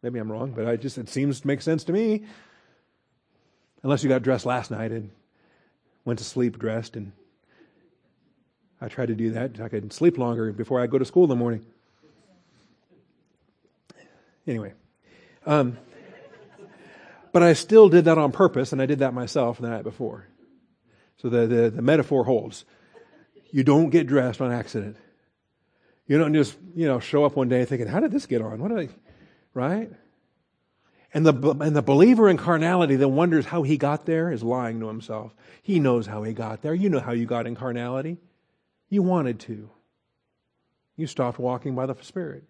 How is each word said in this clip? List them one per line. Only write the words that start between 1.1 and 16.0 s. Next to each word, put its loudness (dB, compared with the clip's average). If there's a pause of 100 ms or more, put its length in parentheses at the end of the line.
to -6
make -2
sense -2
to -4
me. -2 (1600)
Unless 0
you 0
got 2
dressed 0
last -4
night -6
and -10 (960)
went -4
to -12
sleep -4
dressed, -6
and -12 (1700)
I -12
tried -6
to -2
do -2
that. -8
I -12
could -8
sleep 2
longer -2
before -2
I -2
go 0
to 0
school 4
in 4
the 0
morning. -2 (2750)
Anyway. -8 (720)
Um, 2 (1500)